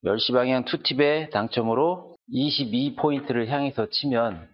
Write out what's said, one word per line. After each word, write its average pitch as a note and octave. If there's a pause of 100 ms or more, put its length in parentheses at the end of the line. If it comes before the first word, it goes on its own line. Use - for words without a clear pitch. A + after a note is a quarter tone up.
열 G2
시 B2
방향 B2+
투팁의 D3+
당첨으로 A#2+ (140)
이십이 C#3
포인트를 C3+
향해서 C#3
치면 A#2